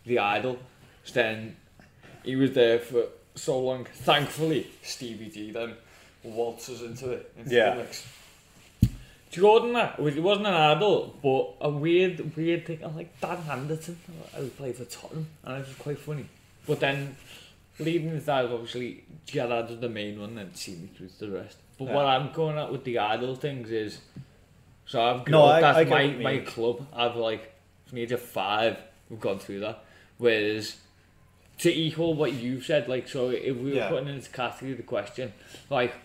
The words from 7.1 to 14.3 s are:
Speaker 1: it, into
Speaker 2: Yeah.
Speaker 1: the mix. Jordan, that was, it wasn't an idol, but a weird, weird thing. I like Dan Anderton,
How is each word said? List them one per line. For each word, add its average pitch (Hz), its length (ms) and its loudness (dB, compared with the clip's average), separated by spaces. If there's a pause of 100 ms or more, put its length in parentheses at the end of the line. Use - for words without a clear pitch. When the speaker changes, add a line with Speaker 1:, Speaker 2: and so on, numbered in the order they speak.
Speaker 1:
it, - 260 -8
into 117 180 -8
Speaker 2:
Yeah. 110 160 8
Speaker 1:
the 92 120 0
mix. - 240 -12 (1200)
Jordan, 220 420 6
that 233 280 0
was, 143 160 0
it 160 60 -2
wasn't 202 240 2
an 190 80 2
idol, 156 680 4
but 131 460 0
a - 20 0
weird, 160 680 0
weird 165 300 0
thing. 160 180 -8
I - 40 -10
like 165 320 -12
Dan 175 180 -6 (120)
Anderton, 156 480 -6 (340)